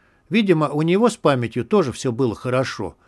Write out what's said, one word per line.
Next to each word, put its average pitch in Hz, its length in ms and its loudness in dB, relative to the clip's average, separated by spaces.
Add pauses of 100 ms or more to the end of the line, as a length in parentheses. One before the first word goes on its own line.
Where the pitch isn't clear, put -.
(280)
Видимо, 175 400 2
у 147 140 -2
него 190 260 2
с 220 80 -2
памятью 123 480 0
тоже 151 280 0
всё 127 200 -4
было 117 220 0
хорошо. 123 640 -4 (120)